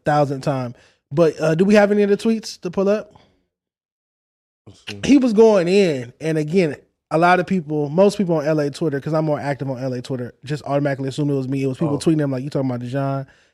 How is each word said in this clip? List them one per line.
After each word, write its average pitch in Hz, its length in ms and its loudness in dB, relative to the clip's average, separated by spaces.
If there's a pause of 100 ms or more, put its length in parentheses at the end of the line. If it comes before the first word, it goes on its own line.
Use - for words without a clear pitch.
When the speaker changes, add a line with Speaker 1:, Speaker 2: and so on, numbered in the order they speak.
Speaker 1:
thousandth 143 400 0
time. 127 300 -4 (380)
But, 156 280 2
uh, 156 140 2
do 170 100 2
we 208 100 4
have 202 180 6
any 208 120 2
other 202 120 2
tweets 226 440 -4
to 180 100 -10
pull 190 180 -2
up? 208 240 -2 (1500)
Speaker 2:
Let's - 220 -20
see. 101 160 -14
Speaker 1:
He 277 140 6
was 247 140 0
going 202 360 6
in, 160 520 2
and 156 180 -2
again, 156 380 0 (340)
a 156 80 0
lot 175 200 4
of 175 80 -2
people, 151 420 -2
most 190 300 2
people 170 180 0
on 147 80 -2
L 156 140 0
A 147 120 0
Twitter, 139 300 -4
'cause 151 140 -6
I'm 160 100 0
more 147 140 -2
active 135 320 -6
on 127 120 -8
L 131 100 -4
A 123 100 -6
Twitter, 123 320 -8 (100)
just 139 200 -8
automatically 139 440 -2
assumed 143 220 -2
it 143 40 0
was 135 140 -4
me. 135 140 -4
It 135 40 0
was 131 120 -4
people 147 160 -2
Speaker 2:
Oh. 139 40 -2
Speaker 1:
tweeting 160 220 0
him 139 120 -2
like, 127 100 -6
"You 143 80 -10
talking 135 200 -2
about 120 100 -6
Dejan?" 135 460 -4 (280)